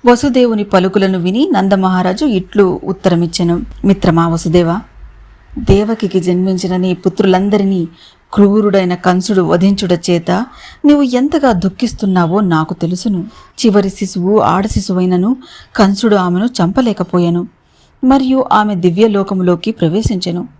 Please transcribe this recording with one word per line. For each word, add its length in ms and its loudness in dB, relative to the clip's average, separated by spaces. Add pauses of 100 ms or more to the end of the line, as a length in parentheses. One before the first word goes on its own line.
వసుదేవుని 580 2
పలుకులను 560 0
విని 340 -2
నందమహారాజు 720 0
ఇట్లు 580 0
ఉత్తరమిచ్చెను. 800 -2 (240)
"మిత్రమా 420 2
వసుదేవా, 540 0 (800)
దేవకికి 600 0
జన్మించిన 560 -2
నీ 180 0
పుత్రులందరినీ 960 0 (460)
క్రూరుడైన 640 2
కంసుడు 460 0
వధించుట 680 0
చేత 220 0 (540)
నీవు 160 6
ఎంతగా 500 0
దుఃఖిస్తున్నావో 880 0
నాకు 340 0
తెలుసును. 520 -4 (400)
చివరి 240 2
శిశువు 500 -2
ఆడ 280 0
శిశువైనను 720 0 (380)
కంసుడు 400 2
ఆమెను 300 0
చంపలేకపోయెను 1000 -2 (560)
మరియు 480 2
ఆమె 240 2
దివ్యలోకములోకి 960 0
ప్రవేశించెను. 760 -2 (120)